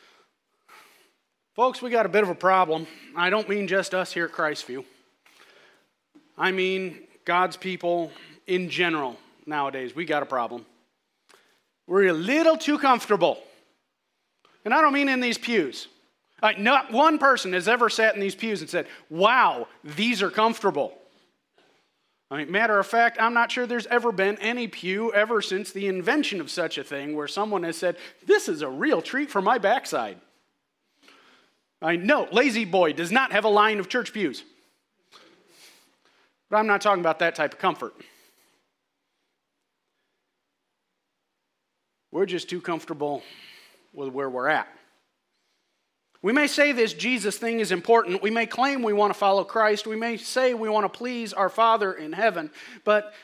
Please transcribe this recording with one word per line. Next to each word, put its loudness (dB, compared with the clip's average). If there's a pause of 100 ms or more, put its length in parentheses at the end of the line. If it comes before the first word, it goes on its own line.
(1500)
Folks, 0
we -6
got 2
a -2
bit 2
of -4
a -4
problem. 2 (260)
I 0
don't 0
mean -2
just -2
us -4
here -4
at -6
Christview. -6 (1500)
I 0
mean -4 (260)
God's 0
people -4 (380)
in -2
general -2 (300)
nowadays. -6
We -6
got -2
a -18
problem. -6 (1200)
We're 4
a 4
little 2
too -2
comfortable. 2 (1300)
And 0
I 6
don't 6
mean 2
in 0
these -2
pews. -2 (560)
Like, 2
not 2
one 4
person 2
has 0
ever 4
sat 2
in -6
these -2
pews -4
and -12
said, -4 (200)
"Wow, 2 (160)
these -2
are 0
comfortable." 0 (1300)
I -8
mean, -6
matter 2
of 2
fact, 2
I'm 2
not 2
sure -2
there's -4
ever 2
been 0
any -4
pew -4
ever 2
since -6
the -6
invention -2
of -10
such -4
a -8
thing -8
where -6
someone -2
has -6
said, -2 (260)
"This 2
is -4
a -4
real 0
treat -6
for 0
my 4
backside." -2 (1600)
I 0
know, 2
Lazy 2
Boy 4
does -4
not 2
have 2
a 4
line 4
of -6
church -4
pews. -4 (2000)
But 0
I'm 2
not 2
talking 2
about 0
that 0
type -2
of -20
comfort. -4 (4000)
We're -2
just -6
too -8
comfortable -6 (720)
with -10
where -6
we're -4
at. 0 (1500)
We -2
may 2
say 2
this 0
Jesus -4
thing -4
is -2
important. 2
We 0
may 0
claim -2
we 0
want 2
to -8
follow 4
Christ. 0
We -4
may -4
say 0
we -4
want 2
to -2
please -6
our 2
Father 2
in -10
heaven, -2 (320)
but 2 (120)